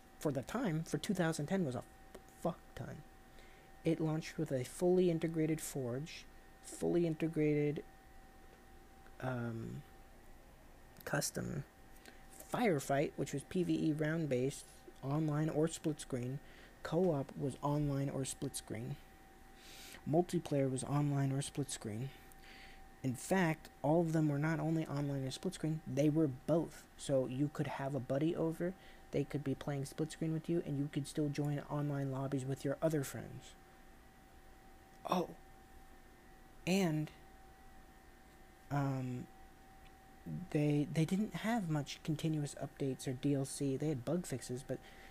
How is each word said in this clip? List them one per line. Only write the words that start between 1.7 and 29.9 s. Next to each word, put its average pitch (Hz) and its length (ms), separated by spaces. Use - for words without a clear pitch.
a - 80
fuck 165 160
ton. 127 300
It 160 160
launched 156 360
with 160 140
a 127 140
fully 180 440
integrated 160 520
Forge, 131 640
fully 170 460
integrated, 151 720
um, 120 600
custom 139 580
Firefight, 160 600
which 147 160
was 139 120
P 185 200
V 160 260
E 151 40
round-based, 147 720
online 151 460
or 156 220
split - 320
screen. 127 380
Co-op 160 540
was 139 240
online 143 480
or 135 160
split - 320
screen. 120 400
Multiplayer 151 600
was 131 140
online 143 480
or 139 100
split 139 300
screen. 117 380
In 131 120
fact, 170 560
all 160 200
of 165 100
them 156 160
were 143 100
not 156 220
only 160 280
online 139 380
or 131 60
split - 220
screen, 156 340
they 139 220
were 156 180
both. 147 560
So 131 300
you 131 260
could 147 140
have 139 280
a 135 40
buddy 139 360
over, 165 380
they 143 120
could 143 200
be 135 120
playing 143 300
split - 260